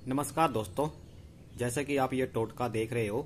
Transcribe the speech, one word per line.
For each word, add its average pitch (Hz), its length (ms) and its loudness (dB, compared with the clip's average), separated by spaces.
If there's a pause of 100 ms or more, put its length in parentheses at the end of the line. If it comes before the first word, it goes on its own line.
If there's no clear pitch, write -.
नमस्कार 143 480 2
दोस्तों, 113 360 0 (680)
जैसा 120 260 0
कि 143 140 0
आप 131 180 4
ये 127 120 4
टोटका 113 420 0
देख 113 240 0
रहे 117 140 2
हो 107 200 0